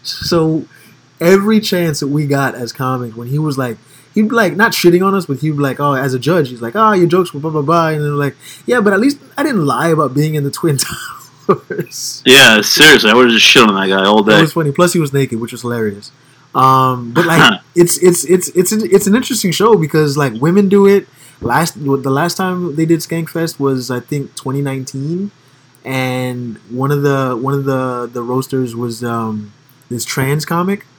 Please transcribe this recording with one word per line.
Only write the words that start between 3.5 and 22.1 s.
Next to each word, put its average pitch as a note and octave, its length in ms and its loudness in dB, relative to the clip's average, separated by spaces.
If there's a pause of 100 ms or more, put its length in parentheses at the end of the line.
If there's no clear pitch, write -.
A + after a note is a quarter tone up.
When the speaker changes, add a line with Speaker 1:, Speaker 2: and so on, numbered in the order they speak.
Speaker 1:
like, B2 200 -4 (360)
he'd G#3+ 160 2
be - 60 -4
like, F#3+ 200 2
not G#3+ 160 2
shitting F3+ 340 2
on G3 80 2
us, F#3 120 -2
but C3+ 140 -6
he'd D#3 120 -2
be D3 60 -4
like, C#3 220 -2
oh, C#3+ 140 0
as C3 200 -2
a B2+ 60 -4
judge, C#3+ 300 0
he's A#2+ 120 -14
like, A#2 140 -8
"Oh, G#3+ 180 4
your F3+ 140 4
jokes F3 260 0
were D3 60 -10
blah, D#3+ 120 -6
blah, D#3 100 -2
blah." D#3+ 280 2
And D#3 140 -4
then, D3 140 -2
like, C#3+ 180 -2 (300)
"Yeah, B3 160 0
but G3+ 120 2
at F#3+ 60 2
least C#4 200 0 (180)
I - 60 -2
didn't A3+ 220 0
lie C#3 240 0
about D3+ 240 0
being D3+ 220 0
in D3 80 -2
the C#3 80 -4
Twin D3+ 260 -2
<laughs> - 720 -10
Towers." - 760 -6
Speaker 2:
Yeah, B2+ 360 6
seriously, B2 500 4
I - 20 4
would've B2 200 6
just A2+ 120 2
shit - 180 6
on G#2 120 4
that F#2+ 180 -2
guy F#2+ 120 2
all G#2 180 4
day. G#2+ 160 4
Speaker 1:
It - 20 6
was D#3 120 0
funny. D#3 180 -2
Plus, F3 220 2
he F3+ 60 0
was C#3+ 140 -2
naked, C#3 260 -2
which A#2 120 -8
was A#2 100 -14
hilarious. A2+ 500 -6 (440)
Um, C3 560 2
but, E3+ 140 0
like, D#3+ 420 2
Speaker 2:
<laughs> - 80 -20
Speaker 1:
it's, E3+ 260 2
it's, F3 240 2
it's, F3+ 240 0
it's F3+ 220 0
an, G#3+ 180 -2
it's G3 180 4
an G3+ 80 4
interesting G#3+ 360 -2
show G#3+ 260 4
because, D3+ 400 0
like, C#3 160 0
women F3 360 2
do G3 180 6
it. G3 180 4 (360)
Last, C3+ 320 -2 (100)
the C3+ 260 -2
last D3 280 -2